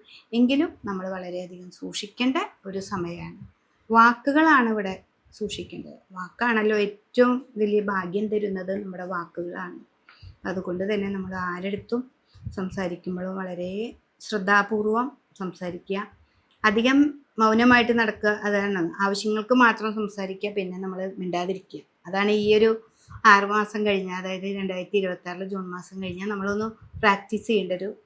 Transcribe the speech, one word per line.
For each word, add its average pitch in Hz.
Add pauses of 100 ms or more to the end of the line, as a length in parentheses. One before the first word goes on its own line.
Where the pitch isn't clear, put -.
(340)
എങ്കിലും 247 (160)
നമ്മൾ 190
വളരെയധികം 180
സൂക്ഷിക്കേണ്ട 214 (280)
ഒരു 190
സമയമാണ്. 175 (500)
വാക്കുകളാണ് 240
ഇവിടെ 202 (400)
സൂക്ഷിക്കേണ്ടത്. - (140)
വാക്കാണല്ലോ 214
ഏറ്റവും 247 (120)
വലിയ 208
ഭാഗ്യം 196
തരുന്നത്, 196
നമ്മുടെ 180
വാക്കുകളാണ്. 175 (680)
അതുകൊണ്ട് 185
തന്നെ 196
നമ്മൾ 190
ആരെടുത്തും 190 (520)
സംസാരിക്കുമ്പോഴും 185
വളരെ 180 (480)
ശ്രദ്ധാപൂർവം 214 (220)
സംസാരിക്കുക. 180 (640)
അധികം 226 (400)
മൗനമായിട്ട് 233
നടക്കുക, 214 (120)
അതാണ്. 202 (100)
ആവശ്യങ്ങൾക്ക് 214
മാത്രം 220
സംസാരിക്കുക, 202
പിന്നെ 185
നമ്മൾ 190
മിണ്ടാതിരിക്കുക. 180 (240)
അതാണ് 196
ഈ 208
ഒരു 220 (560)
ആറ് 202
മാസം 208
കഴിഞ്ഞ, 190
അതായത് 185
രണ്ടായിരത്തി 185
ഇരുപത്താറില് 180
ജൂൺ 190
മാസം 180
കഴിഞ്ഞാൽ 185
നമ്മളൊന്ന് 202 (320)
പ്രാക്ടീസ് 202
ചെയ്യേണ്ട 190
ഒരു 185 (160)